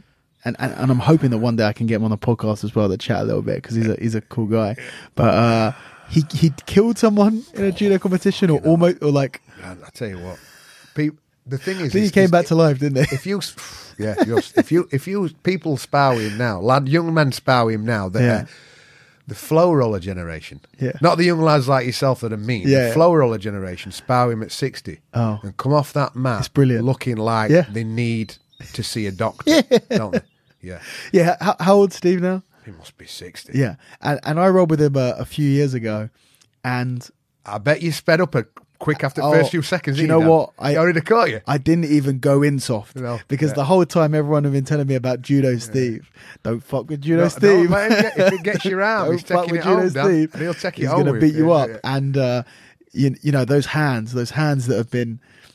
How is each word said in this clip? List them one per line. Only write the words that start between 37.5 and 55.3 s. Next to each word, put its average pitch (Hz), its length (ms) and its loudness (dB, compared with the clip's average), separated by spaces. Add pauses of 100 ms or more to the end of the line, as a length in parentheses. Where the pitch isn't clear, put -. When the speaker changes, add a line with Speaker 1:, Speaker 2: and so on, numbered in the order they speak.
Speaker 2:
bet 147 240 0
you 165 100 -2
sped 165 300 0
up 165 140 -2
a 117 100 -2 (340)
quick - 240 -4
after 143 180 -4
the 143 60 0
Speaker 1:
Oh, 151 40 4
Speaker 2:
first 160 200 4
few 165 100 0
seconds, 143 360 -4
Speaker 1:
do 160 60 -2
you 156 40 2
Speaker 2:
didn't 160 140 4
Speaker 1:
know 160 40 2
Speaker 2:
Dan? 160 40 6
Speaker 1:
what? 160 200 4 (100)
I 143 120 -2
Speaker 2:
He 147 60 0
already 165 240 2
caught 220 280 2
you. 110 180 -8
Speaker 1:
I 139 100 0
didn't 160 280 0
even 139 340 0
go 139 220 2
in 143 180 0
soft 110 360 -6
Speaker 2:
No, 120 320 -8
Speaker 1:
because 147 240 -2
Speaker 2:
yeah. 123 40 -8
Speaker 1:
the 139 100 -2
whole 180 200 4
time 156 300 0
everyone 147 280 0
had 139 100 0
been 135 120 -2
telling 147 220 -2
me 135 80 -2
about 127 260 -4
Judo 135 300 2
Speaker 2:
Yeah. 117 80 -2
Speaker 1:
Steve. 117 520 -6 (320)
"Don't 113 200 -6
fuck - 260 -8
with 147 120 -8
Judo 165 220 2
Speaker 2:
No, 175 60 2
Speaker 1:
Steve." 190 400 4
Speaker 2:
don't - 20 0
let 202 200 2
him 208 100 4
get, 220 160 -2
if 190 160 4
he 190 100 -4
gets 202 220 -4
your 190 160 -2
Speaker 1:
<laughs> - 0 -
Speaker 2:
arm, 208 260 0
Speaker 1:
"Don't 165 60 0
Speaker 2:
he's 175 100 -4
Speaker 1:
fuck 175 220 0
Speaker 2:
taking 175 60 -6
Speaker 1:
with 170 100 -2
Speaker 2:
it 156 40 -8
home, 220 160 2
Speaker 1:
Judo 180 120 0
Speaker 2:
Dan. 135 120 0
Speaker 1:
Steve." 156 280 2
Speaker 2:
And 139 100 -10
he'll 170 100 -4
take - 240 -8
it - 40 -10
Speaker 1:
He's 131 80 0
Speaker 2:
home 165 100 2
Speaker 1:
gonna 143 140 2
Speaker 2:
with 110 80 -2
Speaker 1:
beat 156 140 4
Speaker 2:
him. 156 100 0
Speaker 1:
you 165 40 4
Speaker 2:
Yeah, 170 60 6
Speaker 1:
up. 131 140 2
Speaker 2:
yeah. 110 140 -12
Speaker 1:
And, 135 340 -2
uh, 123 260 0 (480)
you, 135 300 0
you 147 100 -2
know, 135 140 0
those 143 220 2
hands, 127 460 -2
those 120 180 -6
hands 143 360 -2
that 123 100 0
have 117 140 -4
been 117 280 -4 (340)